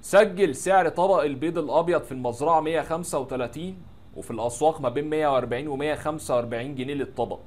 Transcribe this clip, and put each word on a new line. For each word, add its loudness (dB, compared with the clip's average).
سجل 4
سعر 4
طبق 4
البيض -2
الأبيض 2
في -12
المزرعة 2
مية 0
خمسة -4
وتلاتين، -6
وفي -12
الأسواق 0
ما 0
بين -2
مية 2
وأربعين 0
ومية -2
خمسة -2
وأربعين -4
جنيه -6
للطبق. -4